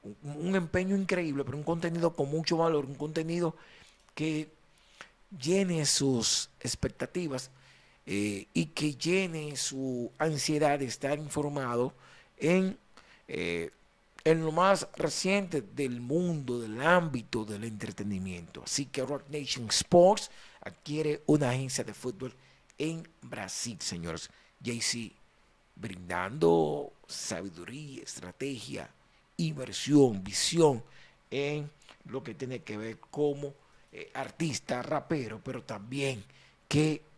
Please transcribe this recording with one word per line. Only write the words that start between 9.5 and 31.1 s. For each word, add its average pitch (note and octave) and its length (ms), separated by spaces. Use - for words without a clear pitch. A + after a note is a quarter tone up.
su C3 600
ansiedad D3+ 600
de C#3 60
estar C#3 340
informado C#3 760
en, F#3+ 380
eh, E2+ 420
en D#3+ 200
lo D#3+ 80
más F#3 440
reciente F#3+ 680
del B2 400
mundo, C#3+ 580
del A2 220
ámbito C#3+ 640
del G#2 200
entretenimiento. G2 1000
Así C#3 240
que C3 180
Rock C#3 240
Nation C3+ 380
Sports F3+ 640
adquiere D3+ 680
una D3 240
agencia C3 320
de G#2 100
fútbol B2 400
en E3 280
Brasil, B2 580
señores. E2+ 500
J A#2 160
C A#2 300
brindando F2 1160
sabiduría, G2 960
estrategia, A#2 880
inversión, C3+ 840
visión C#3 600